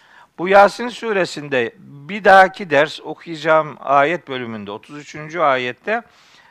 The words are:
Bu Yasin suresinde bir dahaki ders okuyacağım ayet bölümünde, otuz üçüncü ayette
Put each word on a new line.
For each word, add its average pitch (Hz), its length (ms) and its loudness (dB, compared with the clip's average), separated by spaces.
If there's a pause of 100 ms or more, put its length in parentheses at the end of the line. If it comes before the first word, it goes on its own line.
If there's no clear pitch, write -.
(400)
Bu 170 100 -4
Yasin 202 400 4
suresinde 151 920 -4
bir 143 460 -14
dahaki 190 460 6
ders 147 300 2
okuyacağım 156 800 -2
ayet 143 480 0
bölümünde, 113 420 -10
otuz 143 280 -16
üçüncü 151 420 -12
ayette 139 640 -2 (480)